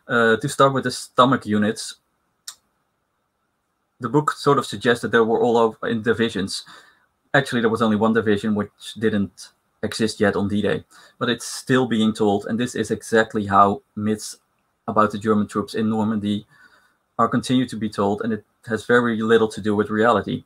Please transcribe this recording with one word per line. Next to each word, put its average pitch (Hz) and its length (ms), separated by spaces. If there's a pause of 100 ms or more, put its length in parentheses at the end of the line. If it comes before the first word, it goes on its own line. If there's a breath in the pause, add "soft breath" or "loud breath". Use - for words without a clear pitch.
Uh, 113 300
to 139 120
start 139 240
with 127 120
the 123 60
stomach 123 560
units, 104 500 (2000)
the 123 80
book 147 240
sort 143 260
of 120 80
suggests 117 360
that 107 100
they 117 60
were 113 220
all 117 160
over 113 320
in 113 140
divisions. 110 640 (680 loud breath)
Actually, 131 260
there 113 100
was 113 120
only 107 140
one 110 160
division 107 420
which - 440
didn't 104 520 (320)
exist 107 380
yet 101 160
on 98 120
D-Day, 101 360 (340 soft breath)
but 120 100
it's 117 160
still 131 420
being 110 260
told, 101 340
and 113 120
this 123 160
is 110 160
exactly 113 560
how 101 360 (120)
myths 107 440 (480)
about 107 240
the 107 80
German 104 280
troops 101 280
in 110 160
Normandy 104 560 (720 soft breath)
are 113 100
continued 127 420
to 117 60
be 107 140
told, 101 320
and 117 100
it 104 120 (220)
has 113 200
very 120 340
little 110 280
to 107 120
do 104 140
with 104 160
reality. 107 560